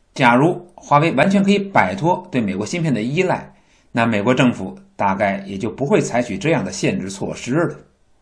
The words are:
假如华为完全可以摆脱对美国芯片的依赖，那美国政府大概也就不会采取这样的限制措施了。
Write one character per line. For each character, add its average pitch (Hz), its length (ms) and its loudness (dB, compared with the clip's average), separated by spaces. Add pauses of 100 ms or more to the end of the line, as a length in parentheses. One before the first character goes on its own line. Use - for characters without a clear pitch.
(120)
假 123 240 4
如 156 380 2
华 - 240 0
为 165 140 2
完 139 180 2
全 196 120 4
可 196 80 2
以 202 80 4
摆 196 360 0
脱 175 360 -2
对 135 120 0
美 98 120 -2
国 101 120 -4
芯 175 160 -4
片 160 100 0
的 107 80 0
依 139 220 -2
赖， 135 320 -2 (380)
那 117 120 0
美 110 180 0
国 120 120 2
政 127 180 4
府 98 260 -10 (160)
大 98 200 0
概 98 320 -2
也 98 100 -10
就 107 140 -4
不 131 160 -6
会 143 160 2
采 - 180 -2
取 107 160 -6
这 131 140 -4
样 139 120 0
的 92 80 -6
限 101 300 -4
制 92 80 -8
措 98 260 -8
施 117 200 -6
了。 160 220 0 (460)